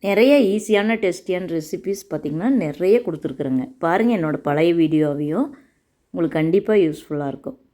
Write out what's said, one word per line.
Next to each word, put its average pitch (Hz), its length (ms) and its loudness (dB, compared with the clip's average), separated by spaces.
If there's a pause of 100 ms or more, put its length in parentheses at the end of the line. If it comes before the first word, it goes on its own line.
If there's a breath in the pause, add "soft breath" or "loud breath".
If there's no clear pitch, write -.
நிறைய 226 300 6 (160)
ஈஸியான 214 500 0
டேஸ்டியான 180 540 -4
ரெசிபீஸ் 185 440 -6 (120)
பார்த்தீங்கன்னா 156 360 -4 (140)
நிறைய 175 420 2
கொடுத்துருக்குறேங்க. 139 600 -4 (180)
பாருங்க 233 340 2
என்னோட 156 200 -2 (100)
பழைய 151 320 2
வீடியோவையும், 151 680 0 (680 loud breath)
உங்களுக்கு 165 280 -2
கண்டிப்பா 190 360 2 (100)
யூஸ்ஃபுல்லா 147 480 -4
இருக்கும். - 240 -14 (180)